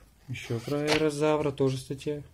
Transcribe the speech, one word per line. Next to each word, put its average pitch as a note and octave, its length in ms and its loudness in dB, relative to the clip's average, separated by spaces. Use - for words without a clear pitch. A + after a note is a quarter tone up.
Еще B2 320 -6
про D3 180 -4
аэрозавра D3+ 720 2
тоже C3 260 2
статья C#3+ 460 -6